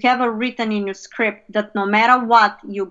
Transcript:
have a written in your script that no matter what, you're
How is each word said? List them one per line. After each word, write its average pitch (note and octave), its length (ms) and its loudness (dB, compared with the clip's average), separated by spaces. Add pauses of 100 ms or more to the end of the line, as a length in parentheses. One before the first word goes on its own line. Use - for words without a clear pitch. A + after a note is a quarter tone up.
have B3 180 0
a B3 80 0
written A#3 420 -6
in G3+ 140 -2
your G3 80 -8 (140)
script - 440 -6
that G#3 240 -4
no G3 100 -2
matter A3+ 400 2
what, A3+ 420 4
you're G3+ 240 -6